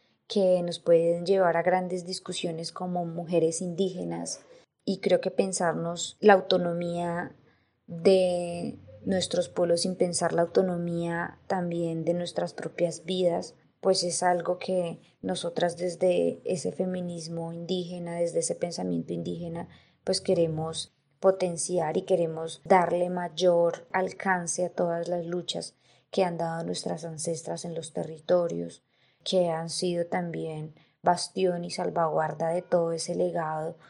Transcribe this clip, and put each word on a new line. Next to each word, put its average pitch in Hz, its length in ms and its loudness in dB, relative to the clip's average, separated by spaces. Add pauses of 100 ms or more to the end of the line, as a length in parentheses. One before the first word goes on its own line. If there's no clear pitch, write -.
(320)
que 180 300 4
nos 170 160 -4
pueden 170 480 4
llevar 185 300 4
a 165 60 2
grandes 180 440 0
discusiones 175 640 -6
como 180 340 -4
mujeres 165 560 0
indígenas, 175 800 -4 (440)
y 190 160 -2
creo 180 200 4
que 190 120 -4
pensarnos 170 880 -2
la 208 140 10
autonomía 175 1000 0 (540)
de 175 880 2 (260)
nuestros 180 440 0
pueblos - 320 2
sin 185 160 -2
pensar 170 360 0
la 165 100 2
autonomía 170 1080 0
también 170 560 -2
de 170 100 2
nuestras 175 400 -4
propias - 500 -4
vidas, 180 520 0 (240)
pues 190 240 2
es 175 180 -2
algo 180 360 2
que 175 420 -2 (200)
nosotras 175 560 -2
desde 175 680 2
ese 180 260 -2
feminismo 170 840 -6
indígena, 170 680 -6
desde 165 180 0
ese 170 160 -2
pensamiento 175 580 -4
indígena, 170 560 -6 (360)
pues 185 160 0
queremos 160 760 0 (240)
potenciar 180 800 0
y 185 60 0
queremos 165 600 -2
darle 175 460 4
mayor 175 800 2
alcance 180 720 -2
a 170 60 -4
todas 170 380 -2
las 175 180 -4
luchas 170 480 -6 (380)
que 196 100 2
han 175 160 0
dado 165 260 -4
nuestras 175 400 -6
ancestras 165 600 -6
en 170 100 -8
los 160 180 -10
territorios, 170 920 -2 (380)
que 180 280 2
han 165 180 -4
sido 170 380 -2
también 160 680 -6 (280)
bastión 175 600 2
y 175 60 -8
salvaguarda 160 800 0
de 175 140 -2
todo 170 300 2
ese 165 220 -6
legado 165 640 -2 (140)